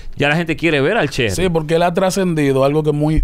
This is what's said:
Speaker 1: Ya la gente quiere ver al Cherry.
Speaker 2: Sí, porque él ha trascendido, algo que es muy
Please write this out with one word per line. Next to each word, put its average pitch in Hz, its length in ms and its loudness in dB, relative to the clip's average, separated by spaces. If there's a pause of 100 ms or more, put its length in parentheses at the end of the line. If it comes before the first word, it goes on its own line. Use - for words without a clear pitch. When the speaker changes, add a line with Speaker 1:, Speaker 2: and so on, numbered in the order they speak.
(160)
Speaker 1:
Ya 143 140 0
la 151 80 2
gente 165 180 -2
quiere 147 240 0
ver 160 160 0
al 160 140 0
Cherry. 113 260 -2
Speaker 2:
Sí, 180 140 0
porque 160 260 -2
él 170 80 2
ha 175 100 0
trascendido, 165 720 0
algo 147 200 2
que 151 80 0
es 147 40 0
muy 151 280 2